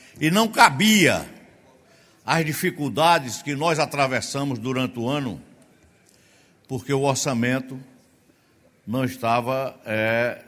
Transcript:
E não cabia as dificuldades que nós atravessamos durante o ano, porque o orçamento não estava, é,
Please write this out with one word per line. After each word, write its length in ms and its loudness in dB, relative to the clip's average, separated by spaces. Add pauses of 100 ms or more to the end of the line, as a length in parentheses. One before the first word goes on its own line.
(200)
E 120 2
não 160 4
cabia 840 4 (960)
as 200 0
dificuldades 960 0
que 120 -6
nós 260 0
atravessamos 800 -2
durante 400 -4
o 120 -4
ano, 320 -4 (1300)
porque 240 -6
o 80 2
orçamento 760 -2 (1080)
não 160 -2
estava, 840 -2
é, 640 0